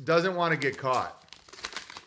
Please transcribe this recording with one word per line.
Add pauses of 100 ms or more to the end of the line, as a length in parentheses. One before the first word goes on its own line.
doesn't
wanna
get
caught. (920)